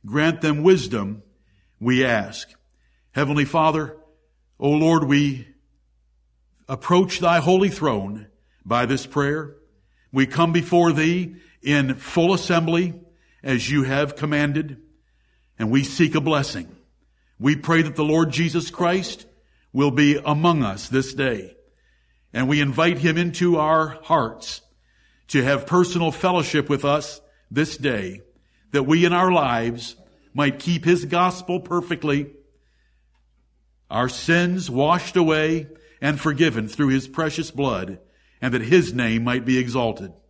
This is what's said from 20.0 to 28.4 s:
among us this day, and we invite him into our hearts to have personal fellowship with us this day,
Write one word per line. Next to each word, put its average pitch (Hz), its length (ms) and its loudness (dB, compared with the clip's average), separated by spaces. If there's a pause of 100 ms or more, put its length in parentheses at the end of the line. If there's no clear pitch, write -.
among 151 380 2
us 98 260 -6
this 135 260 -2
day, 120 420 -4 (760)
and 127 160 -2
we 147 120 2
invite 160 380 0
him 156 200 2
into 175 380 0
our 156 320 2 (140)
hearts - 580 -2 (680)
to 135 140 2
have 135 240 0
personal 175 460 0
fellowship 165 560 0
with 143 160 -2
us 143 360 -2 (320)
this 156 240 -2
day, 104 460 -4 (480)